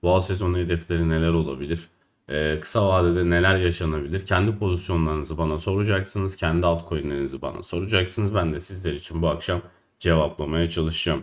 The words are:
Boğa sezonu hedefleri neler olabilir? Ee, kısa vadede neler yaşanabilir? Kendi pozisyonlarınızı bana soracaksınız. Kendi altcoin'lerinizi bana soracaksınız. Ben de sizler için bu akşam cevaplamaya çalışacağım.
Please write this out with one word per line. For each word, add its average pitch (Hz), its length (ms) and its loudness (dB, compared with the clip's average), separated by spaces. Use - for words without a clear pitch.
Boğa 92 180 6
sezonu 92 360 0
hedefleri 85 520 0
neler 80 200 2
olabilir? 78 580 -2
Ee, 76 320 0
kısa 104 260 0
vadede 90 420 4
neler 90 280 4
yaşanabilir? 85 680 -2
Kendi 101 320 2
pozisyonlarınızı 82 800 -2
bana 78 220 0
soracaksınız. 98 760 0
Kendi 85 300 0
altcoin'lerinizi 73 760 -2
bana - 220 -8
soracaksınız. 95 720 0
Ben 85 180 0
de 73 60 -6
sizler 90 340 -6
için 80 280 -6
bu 82 60 2
akşam 85 340 -2
cevaplamaya 80 680 0
çalışacağım. 80 540 -2